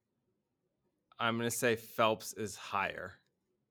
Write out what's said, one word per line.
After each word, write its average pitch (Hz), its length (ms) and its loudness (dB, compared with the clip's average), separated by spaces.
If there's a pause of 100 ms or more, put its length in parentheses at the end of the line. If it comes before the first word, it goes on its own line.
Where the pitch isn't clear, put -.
(1200)
I'm 117 180 4
gonna 117 140 0
say 117 240 2
Phelps - 580 0
is 107 220 -6
higher. 92 560 -4 (600)